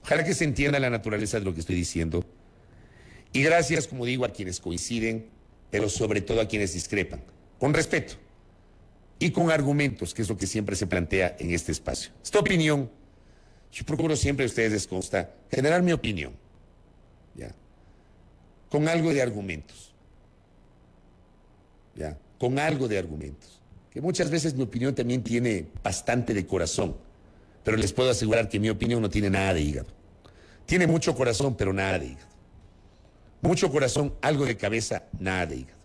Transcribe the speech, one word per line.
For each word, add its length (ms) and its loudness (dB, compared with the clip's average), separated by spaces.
Ojalá 220 2
que 100 0
se 120 0
entienda 340 2
la 100 2
naturaleza 480 -2
de 80 -2
lo 80 -2
que 60 -6
estoy 160 -2
diciendo. 500 -2
Y 100 2
gracias, 440 4
como 180 -6
digo, 180 0
a 80 0
quienes 300 -8
coinciden, 640 -4
pero 200 0
sobre 320 0
todo 180 0
a 80 0
quienes 260 -2
discrepan. 480 -4
Con 140 2
respeto 400 0
y 120 2
con 200 2
argumentos, 600 0
que 80 -4
es 80 -2
lo 80 -2
que 100 -4
siempre 280 -2
se 120 -2
plantea 520 0
en 120 -4
este 220 -2
espacio. 380 -6
Esta 160 2
opinión, 500 2
yo 120 -10
procuro 300 0
siempre, 300 0
a 20 0
ustedes 240 2
les 160 0
consta, 480 -4
generar 300 4
mi 100 4
opinión, 420 -2
¿ya? 180 -14
Con 180 0
algo 260 2
de 80 2
argumentos, 720 -6
¿ya? 220 -8
Con 200 0
algo 300 0
de 120 0
argumentos. 600 -12
Que 80 -10
muchas 300 0
veces 260 0
mi 80 0
opinión 320 -2
también 280 0
tiene 440 0
bastante 500 -2
de 120 0
corazón, 500 -2
pero 120 2
les 160 2
puedo 180 2
asegurar 380 2
que 140 0
mi 80 2
opinión 320 0
no 80 0
tiene 200 2
nada 240 2
de 80 2
hígado. 260 -2
Tiene 220 4
mucho 280 4
corazón, 400 2
pero 180 0
nada 260 0
de 80 -6
hígado. 280 -16
Mucho 300 2
corazón, 500 0
algo 240 2
de 120 -2
cabeza, 460 -2
nada 260 -2
de 120 -8
hígado. 280 -14